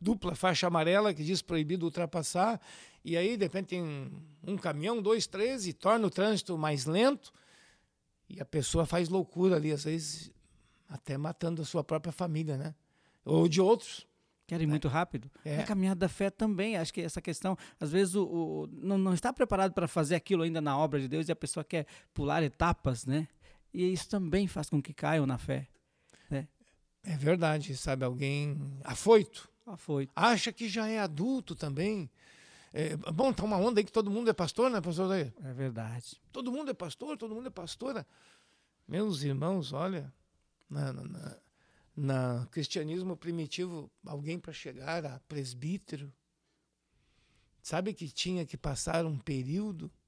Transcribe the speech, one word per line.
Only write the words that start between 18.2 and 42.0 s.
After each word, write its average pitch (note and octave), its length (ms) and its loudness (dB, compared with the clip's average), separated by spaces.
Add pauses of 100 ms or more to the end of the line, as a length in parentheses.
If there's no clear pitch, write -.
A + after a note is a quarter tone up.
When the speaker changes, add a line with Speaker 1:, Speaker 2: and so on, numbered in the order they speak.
Speaker 2:
o, D#3 480 -2
não, G3 260 0
não F#3+ 160 4
está A#3+ 180 0
preparado F#3+ 400 2
pra E3+ 160 0
fazer D#3+ 280 2
aquilo E3+ 260 2
ainda E3 180 0
na C#3+ 160 2
obra D3 240 2
de C3+ 80 -2
Deus, D3+ 200 -2
e F3 40 0
a D#3 40 0
pessoa D3 280 -4
quer D#3+ 220 -2 (260)
pular D3+ 300 0
etapas, C#3 640 2
né? D3+ 200 2 (460)
E F3+ 200 2
isso - 160 -2
também F#3+ 380 2
faz D#3+ 220 -4
com C#3+ 140 2
que - 100 -10
caiam D3+ 320 2
na C3 140 0
fé, C3+ 300 -4 (600)
né? C#3+ 200 -4 (560)
Speaker 1:
É E3+ 120 -2
verdade, D3+ 600 2
sabe? C3 280 -2
Alguém C#3 540 0 (240)
afoito. G3+ 680 4 (160)
Speaker 2:
Afoito. D3 520 -4
Speaker 1:
Acha A3 360 4
que A3+ 160 -6
já G#3+ 200 -2
é A3 100 -2
adulto G3 560 -2
também. D#3+ 560 -2 (640)
É, D#3 240 -2
bom, F3+ 360 0
tá F3+ 120 -2
uma G#3+ 120 2
onda G#3 240 4
aí G3+ 40 2
que - 80 -12
todo G#3 180 2
mundo A3+ 180 0
é A3 40 6
pastor, A3 380 0
né, A3 100 0
pastor E3+ 260 -2
Odair? F3+ 260 0 (100)
Speaker 2:
É C3+ 100 -10
verdade. A#2+ 680 -6 (100)
Speaker 1:
Todo B3+ 220 -6
mundo C#4 180 -4
é - 40 -6
pastor, B3 420 -8
todo A3 180 -10
mundo A#3+ 120 -10
é B3+ 40 -10
pastora. G#3 560 -8 (800)
Meus F3 360 -2
irmãos, D3 500 -2
olha, D3 400 -4 (560)
na, C#3+ 240 -4
na, C3+ 120 -10
na, - 320 -12 (600)
na B2+ 540 0